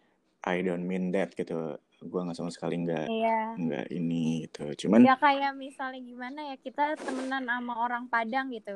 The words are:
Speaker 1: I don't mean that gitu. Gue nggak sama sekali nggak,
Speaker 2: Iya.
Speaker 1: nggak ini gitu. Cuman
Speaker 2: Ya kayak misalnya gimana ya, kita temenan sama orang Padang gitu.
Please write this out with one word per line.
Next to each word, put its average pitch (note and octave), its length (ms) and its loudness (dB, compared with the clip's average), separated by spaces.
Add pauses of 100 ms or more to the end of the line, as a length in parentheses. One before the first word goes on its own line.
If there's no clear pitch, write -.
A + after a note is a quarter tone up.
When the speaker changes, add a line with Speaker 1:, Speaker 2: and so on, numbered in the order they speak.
(420)
Speaker 1:
I F2+ 180 0
don't F2+ 240 0
mean F#2 260 0
that F#2 220 0
gitu. D#2+ 480 -4 (180)
Gue F2 240 -4
nggak E2+ 140 -4
sama E2+ 120 -4
sekali E2 300 -4
nggak, E2 300 0
Speaker 2:
Iya. A3+ 480 0
Speaker 1:
nggak D2+ 340 -2
ini E2 560 0
gitu. - 400 -6
Cuman A#3 160 10
Speaker 2:
Ya C4 140 10
kayak C#4 400 2
misalnya C4+ 420 -10
gimana B3 460 -10
ya, C4+ 120 -8
kita C#4+ 380 0
temenan C4 480 -2
sama A#3+ 320 -2
orang A#3+ 320 -2
Padang A#3+ 480 0
gitu. G#3 220 -10